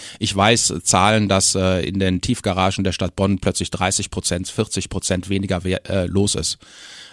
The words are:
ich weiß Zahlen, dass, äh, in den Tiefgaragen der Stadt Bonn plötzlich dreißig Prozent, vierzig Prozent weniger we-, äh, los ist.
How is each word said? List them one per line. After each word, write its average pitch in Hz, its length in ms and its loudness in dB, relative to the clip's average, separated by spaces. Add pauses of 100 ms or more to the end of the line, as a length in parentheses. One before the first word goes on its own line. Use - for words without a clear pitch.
(180)
ich - 160 -2
weiß 107 480 4
Zahlen, 104 460 4
dass, 95 260 2
äh, 92 320 2
in 98 120 -4
den 92 220 2
Tiefgaragen 98 600 0
der 95 100 0
Stadt 90 220 -4
Bonn 98 240 2
plötzlich - 320 -2
dreißig 92 400 -2
Prozent, - 380 -4
vierzig - 400 -4
Prozent 90 400 -4
weniger 98 360 -2
we-, 92 200 -2
äh, 92 220 -2
los 98 280 2
ist. - 240 -4 (540)